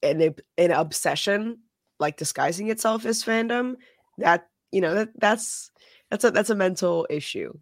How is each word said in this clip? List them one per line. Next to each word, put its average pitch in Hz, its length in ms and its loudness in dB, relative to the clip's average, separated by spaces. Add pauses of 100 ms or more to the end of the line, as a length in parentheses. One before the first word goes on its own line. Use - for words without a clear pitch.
an, 156 340 2 (220)
an 175 140 4
obsession, 165 880 -2 (400)
like, 151 180 -2
disguising 165 520 -4
itself 220 360 -2
as 226 180 -2
fandom, 240 520 -2 (420)
that, 175 320 2 (220)
you 190 100 0
know, 165 120 2
that, 214 160 -2 (100)
that's, - 520 0 (400)
that's 208 140 2
a, 226 60 6
that's 208 180 2
a 220 60 2
mental 180 540 0
issue. 143 520 -6